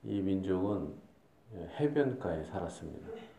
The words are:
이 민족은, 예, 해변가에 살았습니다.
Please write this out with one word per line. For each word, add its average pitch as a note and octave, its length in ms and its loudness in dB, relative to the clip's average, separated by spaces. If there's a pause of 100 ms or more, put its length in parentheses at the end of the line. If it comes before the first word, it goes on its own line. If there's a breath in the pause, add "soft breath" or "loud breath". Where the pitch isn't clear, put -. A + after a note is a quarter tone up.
이 G2+ 160 0
민족은, F#2+ 720 2 (600)
예, E2+ 140 -8 (100)
해변가에 C3 680 2
살았습니다. - 640 -6 (300)